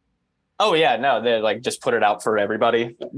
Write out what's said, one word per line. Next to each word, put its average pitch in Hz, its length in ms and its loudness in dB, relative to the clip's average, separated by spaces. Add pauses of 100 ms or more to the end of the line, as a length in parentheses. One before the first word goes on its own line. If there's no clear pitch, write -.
(600)
oh 202 140 2
yeah, 156 240 2
no, 123 240 0
they, 117 180 2
like, 110 220 -2
just 117 200 -6
put 123 120 -2
it 113 100 0
out 104 200 0
for 110 140 0
everybody 117 580 0 (220)